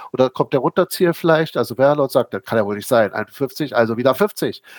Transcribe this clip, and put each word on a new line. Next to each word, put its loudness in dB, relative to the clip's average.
Und -2
dann 2
kommt -4
der 2
Runterzieher 0
vielleicht, 0
also -4
Werla, 4
und -2
sagt, 0
das -6
kann -2
ja 0
wohl -4
nicht -10
sein, 2
einundfünfzig, -6
also 2
wieder 0
fünfzig. -4